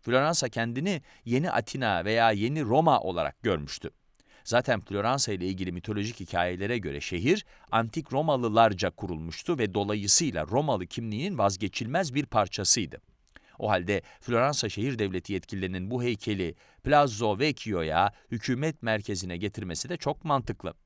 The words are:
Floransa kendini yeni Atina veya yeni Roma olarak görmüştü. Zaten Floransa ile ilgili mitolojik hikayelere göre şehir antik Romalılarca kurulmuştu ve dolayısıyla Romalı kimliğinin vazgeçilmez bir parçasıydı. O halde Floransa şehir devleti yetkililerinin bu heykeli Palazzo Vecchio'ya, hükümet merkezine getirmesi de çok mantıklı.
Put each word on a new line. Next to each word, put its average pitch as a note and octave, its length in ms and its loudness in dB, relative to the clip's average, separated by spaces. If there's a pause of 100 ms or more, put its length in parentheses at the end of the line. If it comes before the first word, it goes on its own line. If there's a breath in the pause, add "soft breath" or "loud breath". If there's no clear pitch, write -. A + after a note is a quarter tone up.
Floransa C#3 480 2
kendini C3 540 -2 (220 soft breath)
yeni C3 260 2
Atina G#2+ 540 0
veya A2+ 260 4
yeni B2 340 0
Roma C3+ 360 6
olarak E2+ 420 -2
görmüştü. E2 480 -2 (540 soft breath)
Zaten A#2+ 360 2
Floransa A2 520 0
ile F2+ 140 -2
ilgili F#2 260 -4
mitolojik G#2 480 -6
hikayelere F#2 580 -2
göre D2 220 -6
şehir A#2+ 460 0 (260 soft breath)
antik A#2 400 0
Romalılarca A2+ 760 4
kurulmuştu E2+ 680 -6
ve G2+ 160 0
dolayısıyla G2+ 720 2
Romalı A2 400 0
kimliğinin A#2+ 520 -6
vazgeçilmez A2 760 0
bir C#3+ 120 -2
parçasıydı. G2 760 0 (580 loud breath)
O G#2+ 120 -2
halde F#2 320 2 (180 loud breath)
Floransa B2 480 0
şehir A2+ 300 -2
devleti F#2+ 340 -2
yetkililerinin F#2 580 -4
bu B2 120 -2
heykeli G#2 520 -2 (300 soft breath)
Palazzo A#2 540 2
Vecchio'ya, G2 720 0 (180 soft breath)
hükümet C3 520 -2
merkezine G2+ 540 -4
getirmesi G2 520 -6
de F3 80 -6
çok - 280 -6
mantıklı. B2+ 500 -2 (120)